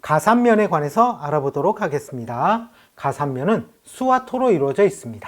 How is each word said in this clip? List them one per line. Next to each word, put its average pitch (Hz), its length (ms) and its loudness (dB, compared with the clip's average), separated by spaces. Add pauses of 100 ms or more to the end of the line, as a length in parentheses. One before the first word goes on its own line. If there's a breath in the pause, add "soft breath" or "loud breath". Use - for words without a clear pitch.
가산면에 214 640 4
관해서 170 540 0
알아보도록 143 580 -2
하겠습니다. 147 880 -4 (280 soft breath)
가산면은 143 720 -2 (160)
수와 254 440 -2
토로 254 240 0
이루어져 139 340 2
있습니다. 113 440 -4